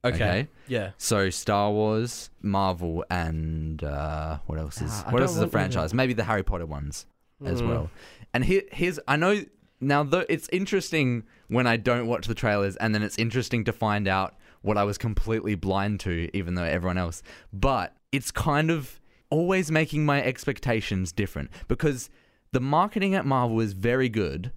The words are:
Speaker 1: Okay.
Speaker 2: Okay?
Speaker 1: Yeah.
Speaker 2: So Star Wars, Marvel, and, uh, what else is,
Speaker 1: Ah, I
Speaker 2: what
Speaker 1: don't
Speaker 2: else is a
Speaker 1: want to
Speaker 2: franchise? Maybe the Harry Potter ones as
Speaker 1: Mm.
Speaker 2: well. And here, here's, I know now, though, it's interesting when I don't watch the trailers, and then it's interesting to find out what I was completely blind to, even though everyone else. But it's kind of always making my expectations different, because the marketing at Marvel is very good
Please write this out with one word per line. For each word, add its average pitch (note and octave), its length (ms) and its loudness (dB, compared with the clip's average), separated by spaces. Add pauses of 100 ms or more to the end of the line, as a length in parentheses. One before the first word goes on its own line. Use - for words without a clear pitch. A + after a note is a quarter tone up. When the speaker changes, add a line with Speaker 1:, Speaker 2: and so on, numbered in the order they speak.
Speaker 1:
Okay. B2 120 0
Speaker 2:
Okay? G2+ 340 2 (180)
Speaker 1:
Yeah. G#2+ 300 -4
Speaker 2:
So G2 320 2
Star G2+ 420 2
Wars, G#2+ 600 0 (100)
Marvel, F2+ 720 0
and, D#2+ 720 -2
uh, D2+ 640 -4
what D2+ 120 -4
else D#2 220 -8
is, A#2 100 -2
Speaker 1:
Ah, G#2+ 180 -6
I - 40 0
Speaker 2:
what A#2+ 60 4
Speaker 1:
don't C3+ 100 4
Speaker 2:
else C3+ 40 -2
is A2 40 -2
a G#2+ 40 0
Speaker 1:
want G#2+ 120 0
to A2+ 60 2
Speaker 2:
franchise? F#2+ 340 0
Maybe B2 220 2
the A2 100 0
Harry G#2 180 0
Potter F2+ 240 0
ones D2 380 -8 (400)
as B2+ 160 -2
Speaker 1:
Mm. A#2 80 0
Speaker 2:
well. A#2 220 -2 (420)
And B2 140 2
here, G3 160 4 (100)
here's, F3 340 -2
I C#3 100 2
know F#3 260 2 (360)
now, C#3+ 260 2
though, D#3+ 220 2
it's - 260 0
interesting E3 720 0 (240)
when B2 180 2
I A#2 100 4
don't A#2+ 300 0
watch A#2 220 -2
the A2+ 60 0
trailers, G2+ 420 2
and A2 180 0
then G#2+ 80 2
it's G#2 160 -4
interesting A#2 460 0
to A2+ 100 0
find G#2 340 0
out F#2+ 260 0 (280)
what G#2 160 2
I G2+ 60 4
was G2+ 140 0
completely A2+ 560 0
blind G2 460 0
to, E2+ 320 -2
even F2+ 220 -2
though F2 100 -2
everyone F2 340 0
else. E2+ 240 -4 (300)
But G#2 420 0 (160)
it's C3+ 200 -4
kind D#3 400 2
of D#3 300 -4 (300)
always F3 400 2
making D#3 360 2
my C#3+ 160 2
expectations A2+ 920 -2
different, E2 380 -4 (180)
because C#3 400 -2 (440)
the C3 80 2
marketing F#3+ 540 2
at F#3+ 120 0
Marvel B2 340 2
is G#2+ 140 0
very A#2+ 340 2
good G2 480 -2